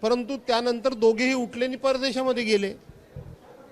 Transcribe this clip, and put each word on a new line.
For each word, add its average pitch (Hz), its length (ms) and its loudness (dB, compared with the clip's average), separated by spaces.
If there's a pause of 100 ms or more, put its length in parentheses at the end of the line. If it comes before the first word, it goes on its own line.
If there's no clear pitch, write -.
परंतु 247 340 0
त्यानंतर 240 580 -2
दोघेही 226 400 4
उठले 240 300 -2
आणि 254 120 -4
परदेशामध्ये 262 680 0
गेले. 202 300 0 (960)